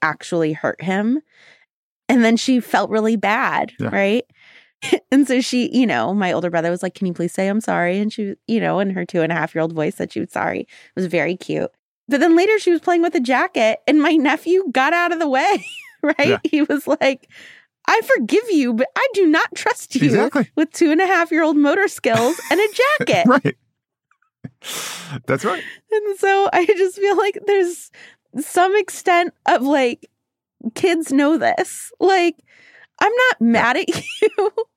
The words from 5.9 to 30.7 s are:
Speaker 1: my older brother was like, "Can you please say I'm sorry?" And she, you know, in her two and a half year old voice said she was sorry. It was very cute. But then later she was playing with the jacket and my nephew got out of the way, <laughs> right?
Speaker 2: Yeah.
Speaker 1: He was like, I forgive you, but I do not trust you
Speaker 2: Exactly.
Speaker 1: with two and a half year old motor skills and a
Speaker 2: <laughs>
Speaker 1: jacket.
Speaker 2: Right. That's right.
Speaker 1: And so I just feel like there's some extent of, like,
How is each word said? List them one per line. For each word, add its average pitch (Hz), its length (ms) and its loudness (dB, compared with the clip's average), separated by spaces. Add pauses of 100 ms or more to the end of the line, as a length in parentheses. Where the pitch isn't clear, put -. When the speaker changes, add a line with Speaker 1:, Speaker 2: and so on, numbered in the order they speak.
Speaker 1:
my 190 200 0
older 170 160 -2
brother 170 200 -2
was 175 140 -4
like, 180 100 -6
"Can 190 140 -4
you 175 60 -4
please 175 180 -4
say 190 160 -2
I'm 202 140 -2
sorry?" 175 380 -2
And 208 120 -4
she, 196 240 -8 (120)
you 226 120 0
know, 170 200 0
in 196 100 -2
her 185 160 -6
two 170 160 -2
and 160 100 0
a 170 40 -4
half 160 200 -6
year 165 60 -2
old 165 100 -2
voice 156 240 -4
said - 160 -8
she - 80 -8
was - 140 -8
sorry. - 260 -4
It - 80 -12 (300)
was 185 80 -2
very 170 320 -2
cute. - 340 -6 (380)
But 269 100 0
then 330 160 4
later 403 240 2
she 359 120 -2
was 330 100 0
playing 349 200 0
with 339 120 0
the 330 80 0
jacket 247 680 0
and 302 140 4
my 320 160 2
nephew 320 560 2
got 269 180 2
out 349 220 0
of 330 60 -2
the 311 100 -2
way, 349 360 0 (180)
<laughs> - 200 -12
right? - 120 0 (120)
Speaker 2:
Yeah. - 160 2
Speaker 1:
He 302 200 0
was 285 220 -2
like, 277 440 -2 (580)
I 427 140 2 (140)
forgive 403 340 0
you, 269 240 2
but 226 220 -2
I 480 180 0
do 392 140 2
not 320 280 0
trust - 400 -6
you 277 100 2
Speaker 2:
Exactly. 240 500 0
Speaker 1:
with 311 160 0
two 311 200 2
and 330 100 2
a 381 60 2
half 339 240 0
year 330 120 2
old 302 140 2
motor 339 300 2
skills 240 520 0 (100)
and 330 100 2
a 427 80 2
Speaker 2:
<laughs> 539 320 0
Speaker 1:
jacket. - 280 0
Speaker 2:
Right. 196 300 2 (1700)
That's 135 180 -2
right. 320 180 -4 (280)
Speaker 1:
And 415 280 -2
so 392 340 2
I 349 120 2
just 381 320 2
feel 403 200 0
like 392 280 -2
there's 381 460 0 (480)
some 370 360 2
extent 359 580 0 (120)
of, 226 160 2
like, 269 480 0 (640)